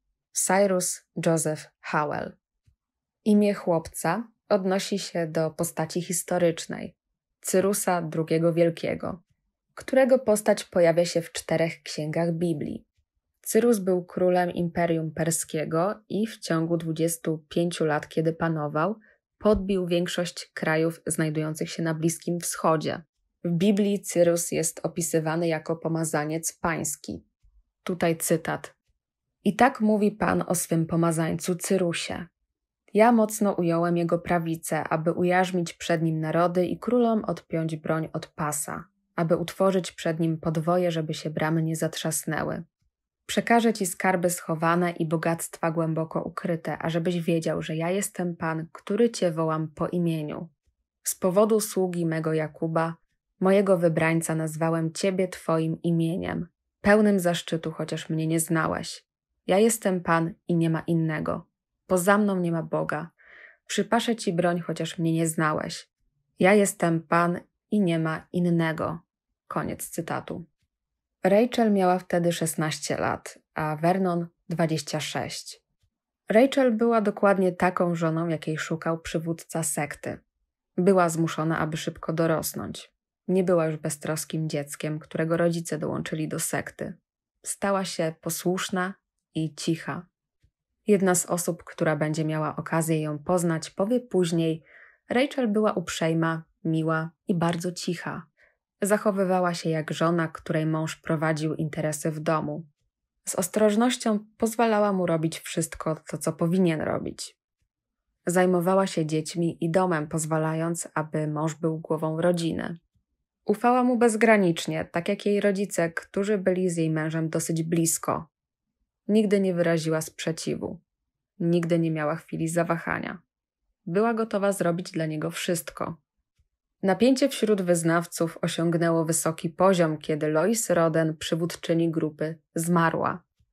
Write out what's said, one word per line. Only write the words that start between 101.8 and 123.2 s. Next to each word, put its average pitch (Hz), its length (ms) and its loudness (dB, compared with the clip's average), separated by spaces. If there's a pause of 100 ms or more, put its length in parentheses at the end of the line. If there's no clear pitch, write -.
w 156 100 -6
domu. 156 460 -2 (580)
Z - 100 -8
ostrożnością 214 840 2 (180)
pozwalała 220 560 2
mu 180 140 0
robić 165 340 0
wszystko - 560 -6 (140)
to, 156 80 -8
co - 140 -2
powinien 170 480 2
robić. - 580 -6 (880)
Zajmowała 185 600 4
się 165 200 -2
dziećmi 156 580 -2
i 165 60 0
domem, 165 380 2
pozwalając, 160 840 -2
aby 156 320 -2
mąż 151 280 -2
był 160 240 -2
głową 160 420 -4
rodziny”. 170 580 0 (720)
Ufała 240 360 2
mu 247 120 2
bezgranicznie, 208 880 4
tak 170 240 -4
jak 202 180 -4
jej 202 140 2
rodzice, 190 500 0
którzy 202 480 -4
byli 185 320 0
z 170 60 -4
jej 160 140 0
mężem 160 400 -2
dosyć 165 320 -2
blisko. 165 640 -2 (800)
Nigdy 208 320 4
nie 190 140 0
wyraziła 160 460 0
sprzeciwu. - 800 -6 (600)
Nigdy 170 380 2
nie 165 120 2
miała 156 260 -2
chwili 160 320 -6
zawahania. 170 720 -2 (680)